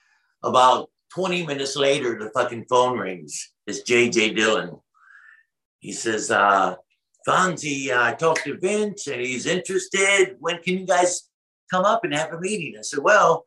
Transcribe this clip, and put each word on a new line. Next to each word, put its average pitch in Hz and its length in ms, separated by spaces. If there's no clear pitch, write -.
about 120 480
twenty 180 320
minutes 139 300
later, 123 420
the 107 120
fucking 120 380
phone 123 300
rings. 92 540
It's 101 160
J 120 260
J 107 240
Dillon. 95 460
He - 140
says, 107 380
uh, 98 460
"Fonzie, 143 680
I 120 200
talked - 300
to 139 120
Vince 208 520
and 123 120
he's 127 260
interested. 190 920
When 170 240
can 185 160
you 190 80
guys 180 420
come 185 140
up 220 200
and 147 100
have 160 180
a 165 80
meeting?" 175 380
I 107 40
said, 143 180
"Well, 175 460